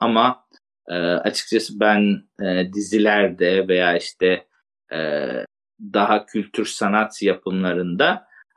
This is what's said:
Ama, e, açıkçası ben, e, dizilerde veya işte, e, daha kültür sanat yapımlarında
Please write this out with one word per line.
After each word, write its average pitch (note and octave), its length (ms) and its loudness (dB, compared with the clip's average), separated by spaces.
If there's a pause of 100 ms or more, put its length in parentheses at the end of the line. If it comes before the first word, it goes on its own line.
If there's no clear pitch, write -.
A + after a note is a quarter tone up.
Ama, A#2 440 0 (440)
e, E2+ 100 -8
açıkçası G2+ 800 -2
ben, G#2 420 2 (200)
e, F#2 300 -2
dizilerde G2 960 2
veya F2+ 280 2
işte, F2+ 500 -2 (460)
e, D2 360 -4 (520)
daha G#2 460 0
kültür G#2+ 400 -6
sanat G#2 560 -2
yapımlarında F#2 1080 -2 (280)